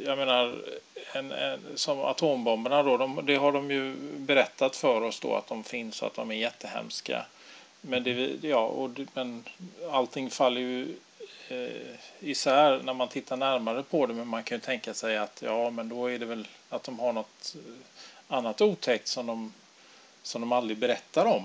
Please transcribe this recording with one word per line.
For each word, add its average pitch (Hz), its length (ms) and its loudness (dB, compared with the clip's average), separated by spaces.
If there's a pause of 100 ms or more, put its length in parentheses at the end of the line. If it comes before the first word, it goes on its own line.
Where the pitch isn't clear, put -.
jag 139 120 -2
menar, 123 440 2 (520)
en, 135 180 -6
en, 135 280 -4 (160)
som 139 240 0
atombomberna 131 840 2
då, 131 140 6
de, 135 280 0
det 143 100 4
har 143 160 6
de 139 200 0
ju 135 240 -2 (220)
berättat 135 580 2
för 120 260 4
oss 113 180 -2
då 113 160 0
att 104 120 -2
de 110 160 -6
finns 113 380 -8
och 117 60 0
att - 80 -8
de 113 160 -6
är 110 40 -4
jättehemska. 113 880 -6 (560)
Men 127 220 -2
det, 127 380 0
ja, 135 240 4
och 135 240 -2
det, 131 240 -10
men 120 300 -6 (480)
allting 131 380 0
faller 127 320 2
ju, 127 340 -6 (520)
eh, 123 480 -10 (240)
isär 139 640 6
när 131 100 -2
man 127 140 -2
tittar 127 300 -6
närmare 127 460 0
på 147 220 2
det, 117 80 0
men 117 140 -6
man 113 160 -4
kan 120 140 -4
ju 113 40 -10
tänka 117 320 -6
sig 110 240 -2
att, 104 280 -6
ja, 117 240 0
men 113 200 -6
då 123 220 -2
är 120 80 -4
det 120 60 -6
väl 113 220 -6 (220)
att 123 140 -6
de 123 160 -10
har 120 140 0
något, - 420 -8
eh, - 840 -12
annat 117 240 0
otäckt 170 460 4
som - 180 -4
de, 113 280 -6 (720)
som - 180 -6
de 120 100 -2
aldrig 113 260 2
berättar 123 480 2
om. - 200 4